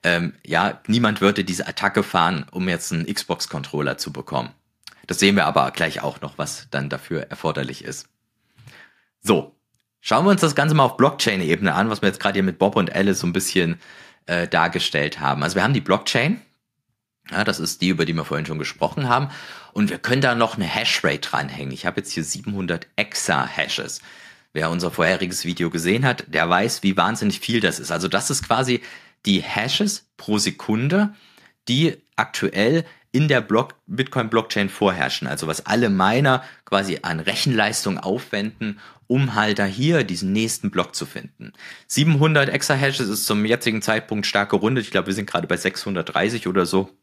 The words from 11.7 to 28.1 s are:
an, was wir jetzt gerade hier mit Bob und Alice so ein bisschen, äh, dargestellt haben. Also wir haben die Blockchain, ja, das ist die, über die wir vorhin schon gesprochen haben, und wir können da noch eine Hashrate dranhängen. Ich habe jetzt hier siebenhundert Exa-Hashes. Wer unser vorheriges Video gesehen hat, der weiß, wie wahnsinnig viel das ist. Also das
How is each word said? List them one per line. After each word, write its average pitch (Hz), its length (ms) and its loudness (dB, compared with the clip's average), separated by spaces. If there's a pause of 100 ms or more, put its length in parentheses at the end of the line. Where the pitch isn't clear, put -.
an, 104 160 2
was 107 100 -4
wir 101 80 4
jetzt 95 120 -2
gerade 98 160 0
hier 98 60 2
mit 92 160 0
Bob 101 180 2
und 95 200 2
Alice 95 240 2
so 87 60 -2
ein 85 80 0
bisschen, 87 440 0 (460)
äh, 87 240 -2
dargestellt 82 720 0
haben. 69 220 0
Also 87 140 -2
wir 90 60 2
haben 123 120 2
die 117 80 0
Blockchain, 131 580 0 (880)
ja, 82 120 -2
das - 160 0
ist - 240 -6
die, 90 60 2
über 85 160 0
die 80 100 -4
wir 76 100 -4
vorhin 76 220 -6
schon 78 140 -8
gesprochen - 480 -4
haben, 135 220 0 (420)
und 104 180 0
wir 82 80 -8
können 135 240 0
da 123 120 4
noch 117 200 0
eine 101 100 -2
Hashrate 80 640 -2
dranhängen. 69 440 -6
Ich - 120 -12
habe 85 160 -2
jetzt - 120 -12
hier 82 120 -4
siebenhundert 95 640 -6 (100)
Exa-Hashes. - 1040 -2 (520)
Wer 80 180 -2
unser 87 200 -2
vorheriges 87 540 0
Video 87 240 -2
gesehen 90 380 0
hat, 123 220 0
der 78 200 0
weiß, 95 340 2
wie 95 140 2
wahnsinnig 101 440 0
viel 113 200 0
das 87 180 0
ist. 76 120 -8
Also 85 180 -2
das 95 220 0